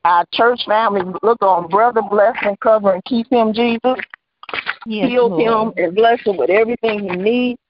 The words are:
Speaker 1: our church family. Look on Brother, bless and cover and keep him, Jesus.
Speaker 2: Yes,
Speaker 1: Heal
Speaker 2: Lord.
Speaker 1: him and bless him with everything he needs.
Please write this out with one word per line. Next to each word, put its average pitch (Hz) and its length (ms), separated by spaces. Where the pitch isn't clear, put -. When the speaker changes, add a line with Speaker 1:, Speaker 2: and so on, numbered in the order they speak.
Speaker 1:
our 175 280
church 233 320
family. 208 360
Look 226 180
on 175 260
Brother, 220 340
bless 208 400
and 202 180
cover 214 340
and 185 120
keep 233 260
him, 226 220
Jesus. 233 440
Speaker 2:
Yes, 214 240
Speaker 1:
Heal 247 200
Speaker 2:
Lord. 220 480
Speaker 1:
him 175 60
and 175 120
bless 233 300
him 202 120
with 160 120
everything 214 600
he 180 60
needs. 240 440